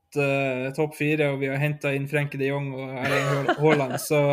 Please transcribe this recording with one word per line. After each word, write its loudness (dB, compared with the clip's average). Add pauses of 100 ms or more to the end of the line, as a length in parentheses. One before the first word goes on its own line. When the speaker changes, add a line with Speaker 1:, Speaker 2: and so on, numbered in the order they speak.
(160)
Speaker 1:
eh, 0
topp -2
fire, 2
og -2
vi -2
har -2
hentet 0
inn -2
Frenkie -2
de 0
Jong -4
og -8
Erling -2
Hø-, 2
Speaker 2:
<laughs> -12
Speaker 1:
Haaland, 4
så, 0 (120)